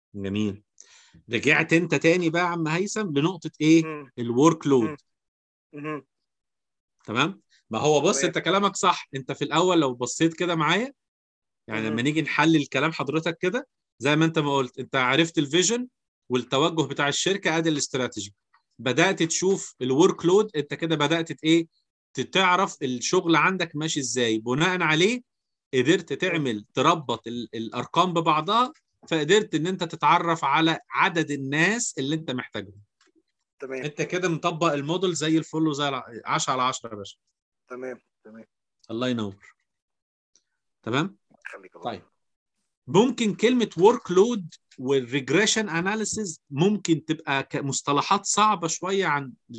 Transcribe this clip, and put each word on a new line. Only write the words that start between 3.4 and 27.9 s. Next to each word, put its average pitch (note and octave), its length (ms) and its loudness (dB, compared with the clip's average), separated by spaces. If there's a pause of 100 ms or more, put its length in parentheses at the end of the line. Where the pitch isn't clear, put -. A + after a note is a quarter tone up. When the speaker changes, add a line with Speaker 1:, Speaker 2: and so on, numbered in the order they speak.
Speaker 1:
إيه؟ D#3+ 220 6
Speaker 2:
مم. D3+ 360 -12
Speaker 1:
الورك C#3+ 480 2
لود. A2 300 2 (760)
Speaker 2:
مم. D3 100 -14
مم. D3+ 220 -10 (1000)
Speaker 1:
تمام؟ B2+ 360 -2 (280)
ما A2 100 -4
هو D3 220 4
بص - 140 2
Speaker 2:
تمام. - 120 0
Speaker 1:
أنت - 100 -4
كلامك F#3+ 380 0
صح، - 400 0
أنت C3+ 160 -8
في C#3 120 -6
الأول E3+ 380 2
لو C3 120 0
بصيت C#3+ 400 -2
كده F3+ 220 -4
معايا، F3+ 380 0 (720)
يعني A2 140 -4
لما A2 140 -4
Speaker 2:
مم. A#2 40 -2
Speaker 1:
نيجي D3+ 220 0
نحلل D3 440 2
كلام D3 260 -2
حضرتك D#3+ 460 -4
كده، F#3+ 300 -4 (320)
زي D3 160 2
ما D#3+ 100 4
أنت E3 140 0
ما C#3+ 160 0
قلت، C3+ 240 -2
أنت B2+ 160 -8
عرفت C3+ 420 2
الفيجن F3+ 500 0 (420)
والتوجه C3+ 580 0
بتاع C#3 200 -2
الشركة، E3+ 500 0
أدي E3 120 0
الاستراتيجي. B2 680 -4 (440)
بدأت D#3+ 440 2
تشوف F#3 580 -2
الورك C#3+ 440 2
لود، G3+ 300 4
أنت D3 180 -4
كده E3 220 -2
بدأت D#3+ 360 0
ت-، D3 120 -12
إيه؟ E3 240 4 (460)
ت-، C3 80 -6
تعرف F#3 600 2
الشغل D#3+ 540 0
عندك E3+ 400 0
ماشي D#3+ 240 -4
إزاي، A#2 400 0
بناءً D#3+ 420 0
عليه F3 400 2 (520)
قدرت C#3 400 2
تعمل، C#3 600 -2
تربط C3 540 0
ال-، A#2 260 -8
الأرقام A#2+ 600 -2